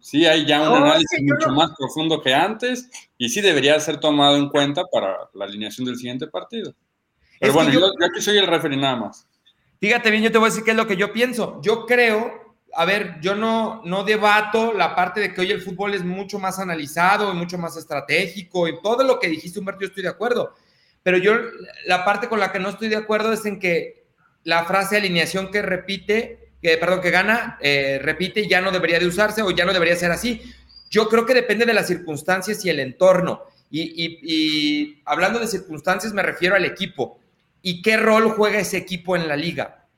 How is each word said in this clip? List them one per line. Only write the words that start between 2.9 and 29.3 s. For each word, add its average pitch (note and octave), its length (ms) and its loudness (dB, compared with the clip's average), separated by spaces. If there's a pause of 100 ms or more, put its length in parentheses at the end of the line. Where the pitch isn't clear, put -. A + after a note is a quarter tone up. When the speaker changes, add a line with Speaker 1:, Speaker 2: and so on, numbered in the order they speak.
Speaker 1:
y - 100 -2
sí G3+ 120 -2
debería D3+ 400 4
ser D3+ 180 -4
tomado C#3+ 380 4
en C#3+ 120 2
cuenta C#3+ 380 0
para G2 300 -2 (180)
la G2 100 -8
alineación G#2 420 -8
del B2 100 -6
siguiente B2 320 -8
partido. - 460 -10 (680)
Pero F#3+ 120 4
Speaker 2:
Es D3 60 4
que D#3+ 60 6
Speaker 1:
bueno, D3 80 4
Speaker 2:
yo D3+ 80 6
Speaker 1:
yo, F#3 60 4 (140)
yo... F3 60 2
aquí F#3+ 160 -4
soy G#3 160 2
el G3 80 4
referee D#3+ 320 0
nada C3+ 180 0
más. G#2+ 300 -10 (540)
Speaker 2:
Fíjate A3 300 2
bien, G#3+ 120 2
yo A3 100 2
te A3+ 60 6
voy A3 80 6
a G#3+ 40 4
decir A3 140 -6
qué A3+ 60 2
es A3 60 2
lo A3 100 2
que G3+ 100 -2
yo G3+ 160 -2
pienso. A3+ 500 -2
Yo A3+ 220 0
creo, A#3 720 0 (180)
a E3+ 100 2
ver, F#3+ 360 -2
yo F#3+ 140 0
no, A3+ 500 -2
no F#3 200 -4
debato G#3+ 680 2
la E3+ 220 0
parte F3+ 260 0
de F#3+ 140 -2
que F#3 80 -6
hoy F#3+ 80 -2
el F#3+ 100 -2
fútbol G3 340 -6
es F3+ 100 -4
mucho G3 340 -6
más F#3 200 -4
analizado F#3 720 0
y F3+ 40 -4
mucho F3 220 -6
más E3 180 -8
estratégico F3 880 -4
y D#3 160 -6
todo A#3+ 220 0
lo B3+ 160 2
que F#3+ 80 -2
dijiste, E3+ 300 -6
Humberto, F#3+ 240 -10
yo F#3+ 60 -6
estoy F#3+ 160 -10
de F3 40 -2
acuerdo. A3+ 460 -4 (480)
Pero F3+ 160 2
yo, G3+ 160 4 (520)
la F3+ 180 0
parte G#3 240 0
con A3 120 -2
la F#3 100 0
que G3 100 -6
no F#3+ 100 -4
estoy A3 180 -8
de G#3+ 80 0
acuerdo G#3+ 360 0
es A3 140 -4
en G3 140 -6
que E3+ 440 -2 (400)
la E3 200 0
frase F#3+ 320 0
alineación F#3 540 -2
que G#3 120 -2
repite, F#3+ 1000 -4
que, D#3+ 160 4
perdón, E3+ 240 0
que F3 120 0
gana, A3 480 2
eh, C#3 420 0
repite, F3+ 460 -2
ya F3+ 120 4
no F#3+ 120 0
debería E3+ 260 2
de F3 80 2
usarse G#3 360 0